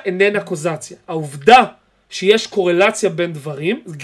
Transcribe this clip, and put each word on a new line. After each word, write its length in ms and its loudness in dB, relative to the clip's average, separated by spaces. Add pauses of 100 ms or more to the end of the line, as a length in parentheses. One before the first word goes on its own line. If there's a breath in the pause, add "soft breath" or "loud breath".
איננה 360 0
קוזציה. 560 -8 (120)
העובדה 560 4 (460)
שיש 360 0
קורלציה 640 0
בין 220 -4
דברים, 480 -6 (240)